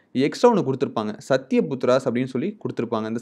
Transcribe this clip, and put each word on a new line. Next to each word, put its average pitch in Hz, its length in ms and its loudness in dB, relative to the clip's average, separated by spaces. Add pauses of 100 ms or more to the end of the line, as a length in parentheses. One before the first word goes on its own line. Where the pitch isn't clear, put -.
(120)
எக்ஸ்ட்ரா 156 400 4
ஒண்ணு 214 40 2
கொடுத்துருப்பாங்க, 131 640 -2 (100)
சத்யபுத்திராஸ் 135 760 0
அப்படின்னு 123 200 -2
சொல்லி 135 340 -4
கொடுத்துருப்பாங்க. 110 500 -4
இந்த 113 140 -6